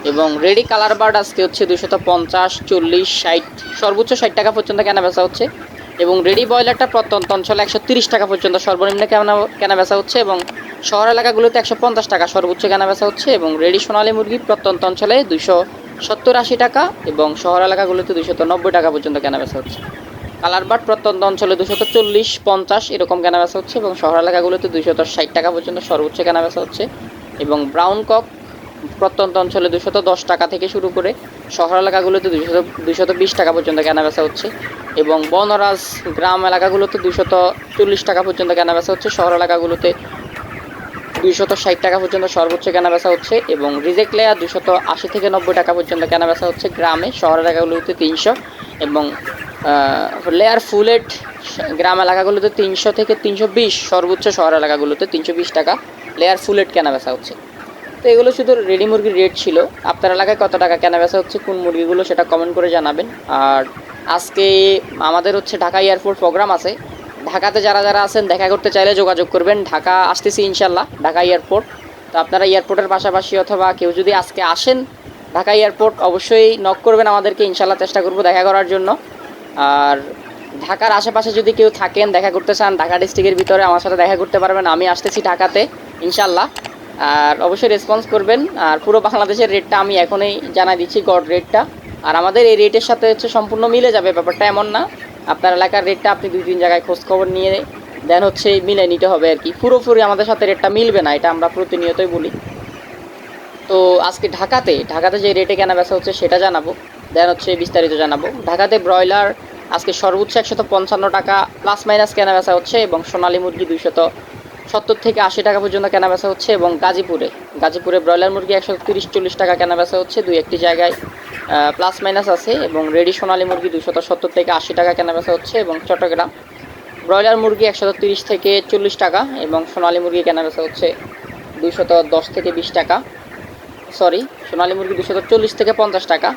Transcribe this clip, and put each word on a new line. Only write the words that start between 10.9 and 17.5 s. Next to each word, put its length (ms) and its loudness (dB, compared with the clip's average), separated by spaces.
এলাকাগুলোতে 520 2
একশো 220 -2
পঞ্চাশ 260 0
টাকা 200 0
সর্বোচ্চ 380 -2
কেনা 220 2
বেচা 180 0
হচ্ছে। 260 -2
এবং 260 0
রেডি 220 2
সোনালী 320 0
মুরগি 260 -2
প্রত্যন্ত 480 -2
অঞ্চলে 380 2
দুইশো 420 2
সত্তর, 340 0
আশি 220 0
টাকা 340 2
এবং 300 0
শহর 260 2